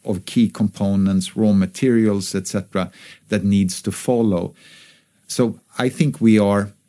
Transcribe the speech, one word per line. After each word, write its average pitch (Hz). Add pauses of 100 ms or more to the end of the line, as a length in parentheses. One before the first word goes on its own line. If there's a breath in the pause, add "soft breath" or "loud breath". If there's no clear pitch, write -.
of 92
key 117
components, 98
raw 107
materials, 101
et 95
cetera, 95 (380 loud breath)
that 101
needs 98
to 98
follow. 104 (760 loud breath)
So 120 (180)
I 123
think 139
we 110
are 101 (160)